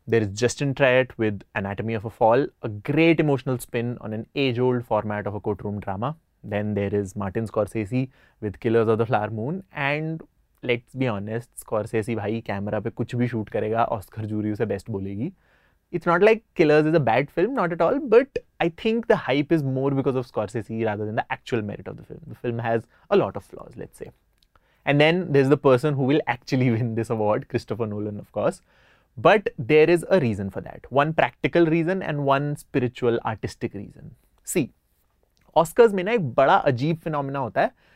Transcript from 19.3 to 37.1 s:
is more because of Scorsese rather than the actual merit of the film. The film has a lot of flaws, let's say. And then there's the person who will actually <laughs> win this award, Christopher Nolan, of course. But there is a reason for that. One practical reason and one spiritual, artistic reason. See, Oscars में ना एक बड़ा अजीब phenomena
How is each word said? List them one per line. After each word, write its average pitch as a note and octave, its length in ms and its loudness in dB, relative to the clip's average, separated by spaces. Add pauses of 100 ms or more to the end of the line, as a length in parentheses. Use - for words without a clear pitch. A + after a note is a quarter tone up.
is D#3+ 100 2
more C3+ 300 -2
because C3+ 240 0
of B2+ 100 -4
Scorsese A2+ 580 -6
rather G#2+ 220 -4
than G#2+ 80 -6
the A#2+ 160 -2
actual B2 320 -4
merit G#2 240 -10
of G2+ 100 -12
the - 60 -18
film. - 240 -18
The A#2 80 -16
film A#2 240 -6
has A#2 240 0 (280)
a G3+ 60 4
lot A2 200 0
of - 80 -12
flaws, - 320 -18
let's - 200 -16
say. - 140 -14 (720)
And C#3+ 160 4
then E3 320 4
there's C#3 160 4
the C#3+ 80 6
person C#3 380 4
who C#3 80 -2
will C#3 240 2
actually B2+ 440 0
<laughs> A2 60 2
win A2+ 180 -2
this A2+ 160 -4
award, A2 380 -2
Christopher A2+ 380 -4
Nolan, G#2 320 -8
of - 140 -18
course. A2 280 -2 (560)
But F#3 400 4
there D3+ 320 4
is E3+ 220 2
a F#3+ 80 4
reason G#2 320 -2
for - 120 -10
that. - 180 -16 (100)
One C#3+ 220 2
practical D3+ 520 2
reason E3+ 380 0
and C#3+ 220 -4
one C#3+ 320 0
spiritual, B2 680 -2
artistic A2+ 500 -6
reason. - 420 -16 (280)
See, - 260 -2 (840)
Oscars G3+ 360 6
में G3 120 0
ना G#3 80 -2
एक D#3 220 0
बड़ा C#3+ 200 6
अजीब D3+ 460 2
phenomena C#3 360 -4